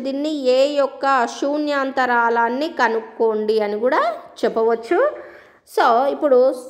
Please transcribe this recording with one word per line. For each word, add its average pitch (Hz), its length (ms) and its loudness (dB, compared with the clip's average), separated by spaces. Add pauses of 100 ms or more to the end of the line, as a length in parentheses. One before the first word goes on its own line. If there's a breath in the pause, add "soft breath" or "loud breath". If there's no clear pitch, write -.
దీన్ని 277 260 -4 (260)
ఏ - 20 4 (220)
యొక్క 277 240 -2 (320)
శూన్యాంతరాళాన్ని 262 1300 0 (120)
కనుక్కోండి 220 760 -2 (100)
అని 208 180 -4
కూడా 277 180 2 (400)
చెప్పవచ్చు. 226 580 0 (760 loud breath)
So, - 100 4 (280)
ఇప్పుడు 277 260 4 (300)